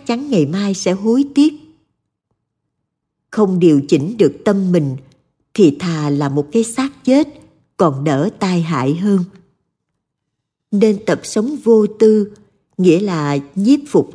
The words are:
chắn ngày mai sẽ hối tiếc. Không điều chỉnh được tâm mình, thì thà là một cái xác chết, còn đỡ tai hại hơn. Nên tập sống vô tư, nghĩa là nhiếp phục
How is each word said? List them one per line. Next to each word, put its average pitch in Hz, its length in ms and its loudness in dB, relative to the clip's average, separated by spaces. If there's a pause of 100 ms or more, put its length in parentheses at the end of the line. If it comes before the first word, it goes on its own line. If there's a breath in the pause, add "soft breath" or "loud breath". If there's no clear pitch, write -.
chắn 262 240 -6
ngày 170 160 0
mai 196 280 -4
sẽ 180 180 -4
hối 226 320 0 (100)
tiếc. 294 180 2 (1800)
Không 185 280 0
điều 160 300 4
chỉnh 165 280 -2
được 202 160 2 (120)
tâm 196 280 0
mình, 143 240 0 (580)
thì 151 260 4
thà 156 300 -4
là 143 180 -2
một 143 240 -2
cái 226 120 0
xác 262 260 -6 (140)
chết, 294 240 2 (480)
còn 143 280 0
đỡ 151 340 0
tai 180 240 -2
hại 143 320 -2
hơn. 190 300 0 (1500)
Nên 208 360 0
tập 175 180 -2
sống 247 400 -4
vô 220 220 4
tư, 214 460 2 (460)
nghĩa 180 220 4
là 156 380 -4 (160)
nhiếp 240 340 2
phục 143 260 0